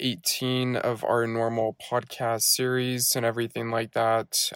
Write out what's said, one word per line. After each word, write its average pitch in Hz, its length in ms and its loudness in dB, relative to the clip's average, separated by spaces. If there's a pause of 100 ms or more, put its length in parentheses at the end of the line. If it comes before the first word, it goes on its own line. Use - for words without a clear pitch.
eighteen 127 760 -2
of 113 280 -2
our 117 220 4
normal 113 480 0
podcast 117 680 -2
series 127 680 2
and 117 120 0
everything 117 440 -2
like 113 220 -2
that. 113 640 2